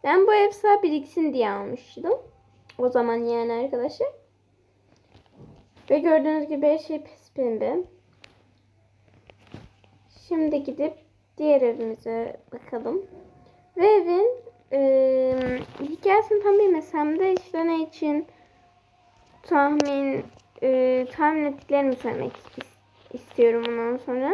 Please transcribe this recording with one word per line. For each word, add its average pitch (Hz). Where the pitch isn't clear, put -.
ben 359
bu 427
ev 415
sağ 403
biriksin 302
diye 233
almıştım. 214
O 247
zaman 240
yani 233
arkadaşlar. 254
Ve 285
gördüğünüz 311
gibi 302
her 311
şey 311
pes -
pembe. 233
Şimdi 302
gidip -
diğer 294
evimize 226
bakalım. 285
Ve 370
evin, 381
e, 262
hikayesini 403
tam 403
bilmesem 320
de 381
işte 330
ne 330
için 302
tahmin, 285
e, 254
tahmin 302
ettiklerimi 277
söylemek 247
is-, -
istiyorum 233
ondan 233
sonra. 262